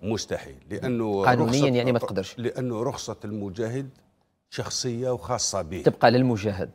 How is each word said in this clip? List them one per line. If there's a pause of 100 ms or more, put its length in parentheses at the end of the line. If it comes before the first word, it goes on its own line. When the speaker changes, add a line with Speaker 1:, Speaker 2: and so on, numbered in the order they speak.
Speaker 1:
مستحيل، (140)
لأنه
Speaker 2:
قانونيًا
Speaker 1:
رخصة،
Speaker 2:
يعني
ما
تقدرش.
Speaker 1:
لأنه
رخصة
المجاهد (600)
شخصية
وخاصة
به.
Speaker 2:
تبقى
للمجاهد.